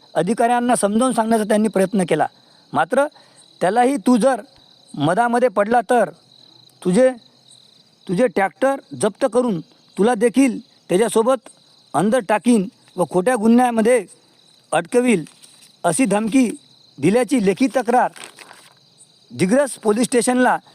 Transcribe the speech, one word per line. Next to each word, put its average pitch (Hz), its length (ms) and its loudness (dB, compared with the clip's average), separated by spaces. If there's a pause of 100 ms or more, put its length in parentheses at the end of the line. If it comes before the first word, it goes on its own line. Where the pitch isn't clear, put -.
(160)
अधिकाऱ्यांना 240 600 0
समजावून 220 380 0
सांगण्याचा 226 300 0
त्यांनी 214 240 0
प्रयत्न 190 420 0
केला. 151 180 0 (460)
मात्र 165 320 0 (560)
त्यालाही, 240 360 0
"तू 247 200 2
जर 233 240 0 (520)
मधामध्ये 233 560 0
पडला 214 400 0
तर 220 200 2 (760)
तुझे, 240 260 4 (960)
तुझे 196 200 0
ट्रॅक्टर 196 480 -2 (260)
जप्त 208 320 -2
करून 233 280 -2 (360)
तुला 220 160 2
देखील 240 460 0 (300)
त्याच्यासोबत 220 600 0 (440)
अंदर 214 260 0
टाकीन 214 480 0 (280)
व 180 140 0
खोट्या 185 260 0
गुन्ह्यामध्ये 226 680 2 (680)
अटकवील," 180 540 0 (580)
अशी 175 220 0
धमकी 214 460 0 (480)
दिल्याची 220 460 0
लेखी 202 220 0
तक्रार 233 440 0 (1200)
दिग्रस 196 400 0
पोलीस 220 340 -2
स्टेशनला 247 520 0 (180)